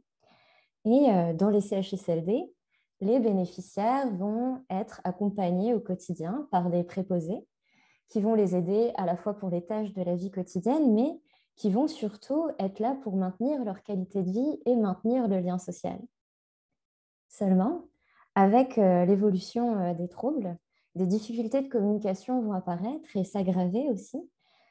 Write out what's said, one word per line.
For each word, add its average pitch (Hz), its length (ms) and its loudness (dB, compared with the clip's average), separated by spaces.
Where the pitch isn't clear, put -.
Et, 254 260 6
euh, 170 240 2
dans 190 160 2
les 208 100 4
C 202 160 -2
H 196 180 -4
S - 140 -6
L 165 160 0
D, 233 260 -2
les 214 180 2
bénéficiaires 220 1000 0
vont 233 440 -4
être 190 320 -6
accompagnés 196 720 0
au 208 60 0
quotidien 185 720 -6
par 180 180 2
des 175 140 2
préposés 180 600 -4
qui 220 120 -2
vont 220 140 2
les 196 200 2
aider 202 420 0
à 190 100 -2
la 170 100 0
fois 208 180 -6
pour 196 160 -8
les 175 160 -4
tâches 214 260 -6
de 190 100 -6
la 175 120 0
vie 180 160 -4
quotidienne, 214 640 2
mais 269 260 2
qui - 120 -2
vont 233 200 2
surtout 269 580 -4
être 196 180 -4
là 240 240 -2
pour 190 140 -4
maintenir 226 480 -2
leur 196 180 -6
qualité 190 400 -4
de 180 80 -2
vie 254 360 -2
et 247 100 4
maintenir 226 500 0
le 196 140 0
lien 180 180 -2
social. - 400 -8
Seulement, 202 580 2
avec, 226 440 6
euh, 180 260 6
l'évolution, 202 720 2
euh, 175 160 -2
des 170 120 -4
troubles, 208 500 -4
des 180 120 0
difficultés 226 560 0
de 269 60 -8
communication 214 720 0
vont 214 100 -2
apparaître 190 640 -6
et 185 80 0
s'aggraver 185 640 0
aussi, 226 300 -6